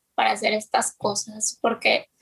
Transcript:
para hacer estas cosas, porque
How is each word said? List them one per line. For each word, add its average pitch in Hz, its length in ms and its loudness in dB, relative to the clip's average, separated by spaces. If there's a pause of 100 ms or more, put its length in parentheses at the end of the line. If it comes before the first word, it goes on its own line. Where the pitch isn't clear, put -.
(140)
para 226 180 2
hacer 214 220 0
estas - 420 -2
cosas, 214 640 -4
porque 165 460 0 (160)